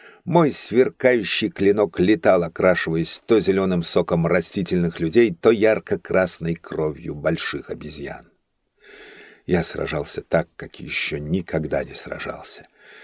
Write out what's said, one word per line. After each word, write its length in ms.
Мой 260
сверкающий 1000
клинок 500
летал, 440
окрашиваясь 800
то 160
зелёным 420
соком 420
растительных 760
людей, 320
то 180
ярко-красной 1040
кровью 600
больших 540
обезьян. 640
Я 200
сражался 560
так, 340
как 240
ещё 380
никогда 640
не 100
сражался. 760